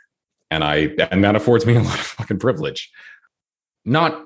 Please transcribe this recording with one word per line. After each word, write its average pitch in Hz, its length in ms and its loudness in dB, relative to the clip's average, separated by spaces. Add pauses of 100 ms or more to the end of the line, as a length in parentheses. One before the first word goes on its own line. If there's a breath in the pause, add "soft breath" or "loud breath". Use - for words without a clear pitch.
(500 soft breath)
and 156 160 -2
I, 76 240 0 (200)
and 95 140 2
that 104 140 4
affords 117 280 2
me 120 120 4
a 113 40 4
lot 87 160 -2
of - 80 -8
fucking - 340 -6
privilege. 110 520 -4 (920 loud breath)
Not 156 400 0